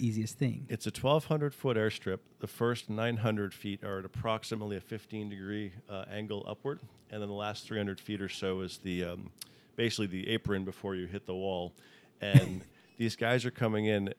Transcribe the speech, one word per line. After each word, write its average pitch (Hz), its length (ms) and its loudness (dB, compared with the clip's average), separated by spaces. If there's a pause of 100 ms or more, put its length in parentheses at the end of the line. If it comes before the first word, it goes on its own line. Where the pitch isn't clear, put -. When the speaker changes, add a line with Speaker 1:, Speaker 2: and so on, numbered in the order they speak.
Speaker 1:
easiest 110 340 0
thing. 123 300 0
Speaker 2:
It's - 180 -2
a 107 60 0
twelve 147 320 4
hundred 147 280 2
foot 127 240 2
airstrip. 104 440 2 (180)
The 107 80 -8
first 117 420 0
nine 113 280 0
hundred 107 360 2
feet 98 300 -6
are 98 160 -4
at 92 60 -6
approximately 107 720 -2
a 92 40 -4
fifteen 107 480 -6
degree, 101 440 -4 (160)
uh, 98 240 -6
angle 104 340 -4
upward, 135 340 -6 (300)
and 107 120 -6
then 101 60 -4
the 101 60 -4
last 104 320 -4
three 110 120 -2
hundred 101 220 0
feet 104 200 -2
or 95 80 -2
so 95 320 0
is 90 180 -4
the, 90 260 -2
um, 90 260 -8 (460)
basically 110 300 2
the 92 220 -4
apron 101 360 0
before 95 300 -4
you 90 140 -2
hit 98 180 -8
the 92 80 -4
wall. 92 400 -2 (460)
And 95 420 6 (180)
<laughs> - 180 -20
these 113 180 0
guys 120 280 2
are 123 60 0
coming 107 360 2
in 101 320 2